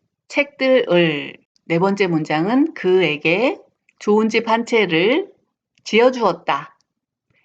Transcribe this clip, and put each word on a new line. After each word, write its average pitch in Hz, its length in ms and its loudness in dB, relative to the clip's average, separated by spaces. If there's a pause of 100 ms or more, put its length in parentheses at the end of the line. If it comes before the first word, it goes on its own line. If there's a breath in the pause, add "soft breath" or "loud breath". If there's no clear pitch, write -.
(260)
책들을, 175 1080 0 (300)
네 165 120 0
번째 196 300 0
문장은 170 680 -2
그에게 185 840 0 (440)
좋은 214 280 2
집 226 200 -2
한 226 180 0
채를 214 640 0 (540)
지어주었다. 202 920 0 (680)